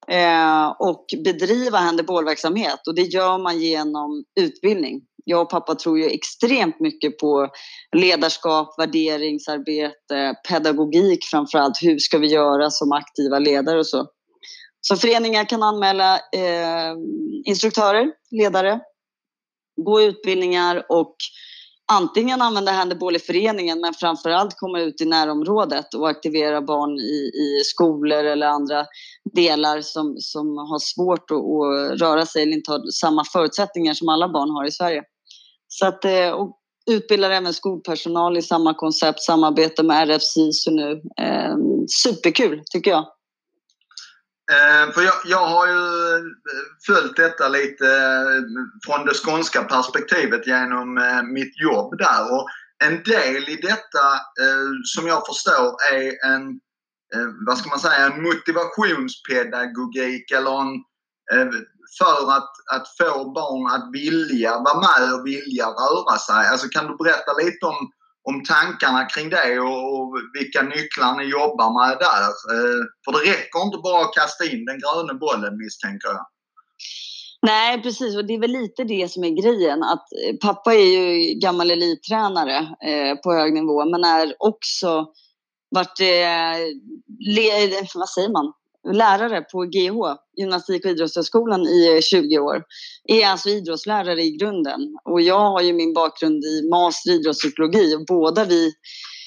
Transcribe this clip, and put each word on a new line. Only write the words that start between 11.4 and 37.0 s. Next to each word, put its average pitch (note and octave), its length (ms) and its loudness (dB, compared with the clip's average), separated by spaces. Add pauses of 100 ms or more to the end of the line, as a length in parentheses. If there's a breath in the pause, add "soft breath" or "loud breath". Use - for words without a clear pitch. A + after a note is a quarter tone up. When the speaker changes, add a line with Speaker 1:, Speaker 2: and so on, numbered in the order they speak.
Speaker 1:
Hur D#3+ 180 4
ska - 180 0
vi D3+ 100 2
göra D3 420 4
som D3 220 -2
aktiva C#3+ 480 -2
ledare D3 400 2
och D3+ 80 0
så? C#3 200 -4 (800 loud breath)
Så G3+ 80 2
föreningar A3+ 540 2
kan A3+ 140 0
anmäla, G3 520 2
eh, E3+ 800 -2 (520)
instruktörer, G#3+ 600 2 (240)
ledare, G3+ 480 2 (1080)
gå G#3+ 160 4
utbildningar F#3 880 0
och E3 260 2 (760 loud breath)
antingen A3+ 500 2
använda G3+ 300 0
handboll F3+ 440 -2
i E3+ 40 0
föreningen, F3+ 600 -2
men E3+ 120 -4
framförallt E3+ 640 -2
komma F3+ 220 -6
ut D#3+ 220 -4
i D#3+ 40 -2
närområdet D#3 880 -2
och D3+ 160 -2
aktivera D3+ 520 -2
barn D3 380 -2
i, C#3 320 -4 (120)
i C#3+ 200 0
skolor D3+ 600 0
eller D3 240 0
andra D3 380 -2 (480 loud breath)
delar D3+ 480 2
som, D3+ 360 -6
som D3+ 400 -6
har D3 220 -6
svårt F3 520 -2
att, D#3 60 0
att C#3+ 540 0 (100)
röra D#3+ 240 2
sig D#3+ 180 -2
eller D#3 100 0
inte D3+ 180 -4
har - 200 -6
samma D#3 320 0 (100)
förutsättningar E3+ 600 0
som E3 160 -2
alla E3 200 2
barn D3+ 200 -2
har C#3+ 160 -4
i D3+ 60 -4
Sverige. E3+ 320 -2 (640 soft breath)
Så - 180 -2
att, F#3 200 -2
eh, F#3 240 2
och F3+ 280 -6 (340)
utbildar G3+ 400 2